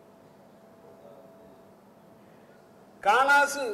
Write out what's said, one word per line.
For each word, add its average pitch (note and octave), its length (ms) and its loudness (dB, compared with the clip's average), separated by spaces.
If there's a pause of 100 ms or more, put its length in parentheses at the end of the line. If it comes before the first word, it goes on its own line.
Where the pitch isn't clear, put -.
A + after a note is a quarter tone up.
(3000)
காணாசு C#4 720 0